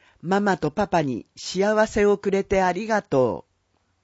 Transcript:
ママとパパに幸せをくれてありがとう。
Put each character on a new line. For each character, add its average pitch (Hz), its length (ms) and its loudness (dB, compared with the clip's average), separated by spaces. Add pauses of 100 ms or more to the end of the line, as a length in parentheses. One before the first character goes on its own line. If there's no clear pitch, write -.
(200)
マ 190 200 0
マ 196 180 0
と 151 120 -2
パ 202 160 -2
パ 170 160 0
に 127 320 -6
幸 214 520 0
せ 208 180 0
を 202 140 4
く 202 120 -4
れ 196 140 0
て 190 180 2
あ 180 100 2
り 208 140 -6
が 214 140 0
と 120 480 0
う。 - 20 -20 (540)